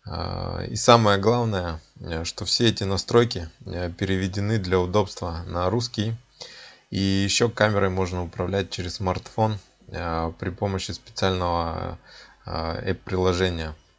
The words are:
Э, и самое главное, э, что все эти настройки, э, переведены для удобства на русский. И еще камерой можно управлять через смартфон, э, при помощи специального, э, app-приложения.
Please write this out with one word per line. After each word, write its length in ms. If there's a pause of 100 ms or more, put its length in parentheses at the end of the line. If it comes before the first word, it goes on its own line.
Э, 640
и 80
самое 400
главное, 640 (180)
э, 240
что 220
все 240
эти 160
настройки, 640 (160)
э, 260
переведены 680
для 200
удобства 680
на 240
русский. 460 (760)
И 100
еще 500
камерой 400
можно 340
управлять 460
через 260
смартфон, 640 (300)
э, 500
при 120
помощи 420
специального, 1040 (460)
э, 460
app-приложения. 840 (240)